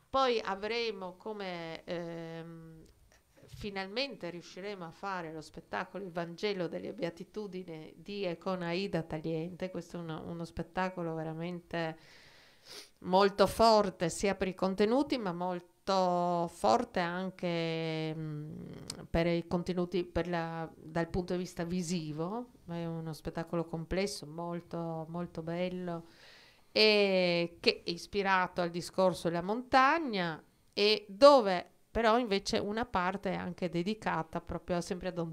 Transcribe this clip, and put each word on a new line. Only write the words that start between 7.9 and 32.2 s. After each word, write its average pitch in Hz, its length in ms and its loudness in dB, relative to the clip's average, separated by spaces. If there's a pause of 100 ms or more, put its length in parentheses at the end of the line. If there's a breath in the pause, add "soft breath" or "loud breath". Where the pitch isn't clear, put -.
di 202 280 -8
e 170 120 -2
con 180 260 -4
Aida 175 400 -2
Tagliente. 165 680 -6
Questo 175 260 -10
è 170 40 -8
uno, 165 260 -8
uno 170 180 -8
spettacolo 175 720 -4
veramente 165 840 -6 (1000 loud breath)
molto 196 480 6
forte 208 640 4
sia 196 240 0
per 190 140 -2
i 180 60 -4
contenuti, 220 640 2
ma 196 140 -2
molto 175 1200 0
forte 220 480 2
anche, 165 1120 -2
mm, 156 540 -8 (420)
per 170 160 2
i 170 200 2
contenuti, 175 580 0
per 170 240 -2
la, 165 480 -4
dal 165 320 -2
punto 180 240 -2
di 180 80 0
vista 175 240 -6
visivo. 175 880 -2 (160)
È 170 180 -6
uno 165 260 -6
spettacolo 165 520 -4
complesso, 165 600 -4
molto, 165 840 -6
molto 170 340 -6
bello, 175 640 -4 (640 loud breath)
e 185 920 6
che - 240 2
è - 60 -2
ispirato 185 720 0
al 175 100 0
discorso 180 580 2
della 170 140 0
montagna, 247 1000 2 (300)
e 208 360 4
dove 202 580 8 (240)
però 226 280 4
invece 196 400 0